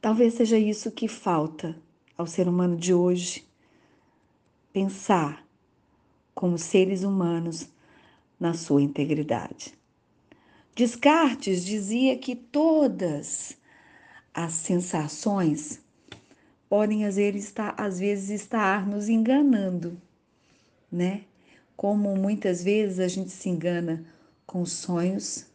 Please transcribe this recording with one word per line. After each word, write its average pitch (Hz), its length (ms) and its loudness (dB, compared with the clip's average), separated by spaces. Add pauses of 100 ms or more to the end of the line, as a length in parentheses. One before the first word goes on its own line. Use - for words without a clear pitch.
Talvez 226 320 4
seja 226 240 4
isso 214 340 0
que - 160 -4
falta 160 680 -2 (400)
ao 175 80 -4
ser 180 220 0
humano 180 300 2
de 175 160 2
hoje: 180 520 2 (1300)
pensar 190 760 0 (880)
como 175 240 0
seres 185 460 2
humanos 170 680 -2 (720)
na 170 140 0
sua 147 280 2
integridade. 143 920 -2 (1000)
Descartes 233 920 2
dizia 214 520 0
que 254 180 -8
todas 240 1200 0 (760)
as 165 200 -4
sensações 175 1300 -2 (880)
podem, 214 360 2
às 196 120 0
vezes, 202 260 0
estar, - 340 -8
às 190 220 -4
vezes, 196 300 -2
estar 202 580 0
nos 208 220 -4
enganando, 220 920 2 (920)
né? 180 340 -2 (500)
Como 202 400 0
muitas 190 480 -2
vezes 202 360 0
a 185 80 2
gente 185 220 -6
se - 200 -8
engana 170 560 -2 (400)
com 180 200 -4
sonhos 180 880 -4